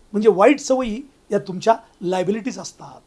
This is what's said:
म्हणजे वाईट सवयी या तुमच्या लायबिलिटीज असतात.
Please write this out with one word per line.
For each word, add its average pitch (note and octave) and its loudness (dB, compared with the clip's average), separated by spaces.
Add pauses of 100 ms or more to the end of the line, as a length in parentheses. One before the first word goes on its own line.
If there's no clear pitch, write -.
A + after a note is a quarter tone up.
(120)
म्हणजे G#3+ 2
वाईट G#3+ 4
सवयी B3+ -2 (300)
या G3+ 0
तुमच्या G3 -2 (260)
लायबिलिटीज F#3 -4
असतात. - -18